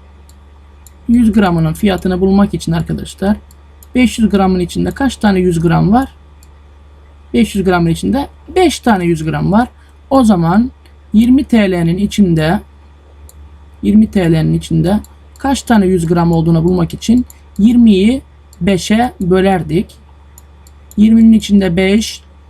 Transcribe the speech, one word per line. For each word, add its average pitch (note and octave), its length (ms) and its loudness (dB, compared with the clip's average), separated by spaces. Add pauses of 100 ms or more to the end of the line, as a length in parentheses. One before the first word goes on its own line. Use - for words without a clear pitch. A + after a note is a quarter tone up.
(1080)
yüz A#3 240 2
gramının E3+ 420 0
fiyatını F3+ 480 -2
bulmak G3 320 2
için E3 180 -6
arkadaşlar, E3 640 -4 (580)
beş B3 240 0
yüz A3 100 2
gramın F#3+ 300 0
içinde F3+ 320 -4
kaç B3+ 260 -4
tane G3 220 0
yüz F3+ 200 0
gram E3 320 0
var? C4 180 0 (1200)
Beş A#3 220 0
yüz F#3+ 100 -4
gramın F3 240 0
içinde G3 380 -4 (280)
beş F4+ 240 2
tane F#3+ 260 0
yüz E3+ 180 -2
gram D#3 280 -4
var. A#3 160 2 (420)
O C4+ 140 2
zaman G#3 480 0 (420)
yirmi B3 300 2
T G#3 280 0
L'nin E3+ 260 -2
içinde, F3+ 640 0 (1200)
yirmi G#3+ 300 2
T F3 200 0
L'nin D#3+ 220 0
içinde E3 460 -2 (380)
kaç C4+ 240 -4
tane G#3+ 240 2
yüz F3+ 220 0
gram E3+ 240 0
olduğunu E3 320 0
bulmak F3 300 -2
için B3 320 -2 (320)
yirmiyi A3+ 640 4 (400)
beşe G#3 600 -2
bölerdik. F#3 760 -2 (1000)
Yirminin A3+ 360 4
içinde G3+ 420 0
beş G3 480 -2 (260)